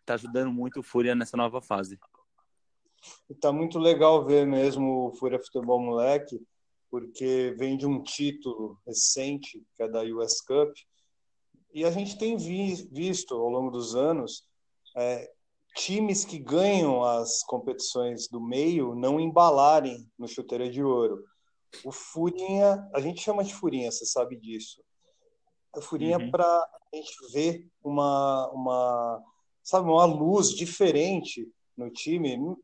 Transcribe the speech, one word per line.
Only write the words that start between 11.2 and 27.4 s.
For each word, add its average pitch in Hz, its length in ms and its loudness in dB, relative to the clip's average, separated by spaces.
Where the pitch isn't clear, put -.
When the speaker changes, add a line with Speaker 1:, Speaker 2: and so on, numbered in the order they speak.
Speaker 2:
e 156 120 -2
a 170 40 2
gente 196 280 -4
tem 226 180 -2
vi-, 180 560 -4
visto 175 420 -4
ao 117 160 -2
longo 127 220 -2
dos 120 240 -6
anos, 139 500 -2
é, 123 340 -4
times 202 520 -2
que 170 120 -10
ganham 151 640 2
as 120 420 0
competições 120 840 -6
do 117 140 -10
meio 131 520 0
não 131 280 0
embalarem 147 840 6
no 120 80 -8
Chuteira 123 420 -6
de 127 140 -4
Ouro. 117 400 2
O 135 80 -10
Furinha, 190 1000 0
a 139 60 0
gente 170 220 -4
chama 208 200 -2
de 196 120 -6
Furinha, 131 360 -4
você 110 160 -8
sabe 123 300 -2
disso. 110 480 -14
O 151 80 -10
Furinha 160 360 -2
Speaker 1:
Uhum. 120 120 -6
Speaker 2:
pra 170 400 2
gente 156 220 -12
ver 165 360 -2